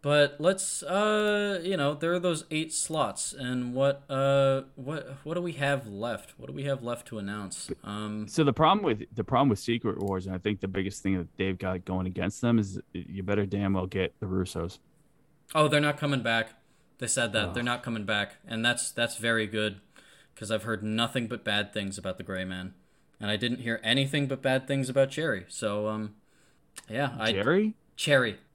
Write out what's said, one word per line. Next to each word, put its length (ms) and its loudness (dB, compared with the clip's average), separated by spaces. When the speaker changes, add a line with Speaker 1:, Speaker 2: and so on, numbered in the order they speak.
Speaker 1:
but 360 4
let's, 440 0
uh, 800 2
you 140 0
know, 160 2
there 180 0
are 60 2
those 320 0
eight 240 -2
slots, 580 -2
and 400 -2
what, 380 2
uh, 540 4
what, 500 -8
what 100 -6
do 60 0
we 120 -4
have 340 0
left? 520 -6
What 100 -14
do 40 -10
we 120 -6
have 180 -2
left 260 -6
to 100 -8
announce? 520 -6
Um, 460 -6
Speaker 2:
So 160 4
the 80 6
problem 320 4
with, 200 0
the 100 -4
problem 240 4
with 100 4
Secret 400 -2
Wars, 280 -2
and 80 -4
I 40 -4
think 220 -2
the 80 -4
biggest 340 -4
thing 140 2
that 120 -4
they've 200 0
got 280 -4
going 200 0
against 360 -2
them 160 6
is 200 0
you 300 -8
better 240 2
damn 260 0
well 140 2
get 340 0
the 60 -6
Russos. 520 -2
Speaker 1:
Oh, 140 6
they're 120 4
not 160 2
coming 260 0
back. 280 2
They 80 -4
said 260 0
that. 160 2
Speaker 2:
Ugh. 60 -6
Speaker 1:
They're 80 -2
not 200 -2
coming 220 -4
back, 300 0
and 160 -4
that's, 300 0
that's 240 0
very 300 2
good, 340 -2
'cause 160 -10
I've 120 0
heard 200 -4
nothing 420 0
but 180 -6
bad 280 0
things 260 -6
about 200 -6
the 40 -12
Gray 220 -6
Man, 300 -8
and 120 -4
I 60 0
didn't 260 -2
hear 200 -2
anything 460 2
but 140 -4
bad 260 2
things 200 0
about 220 4
Cherry. 380 -2
So, 400 -2
um, 260 -4
yeah, 300 -2
I 140 2
Speaker 2:
Jerry? 420 2
Speaker 1:
Cherry. 400 4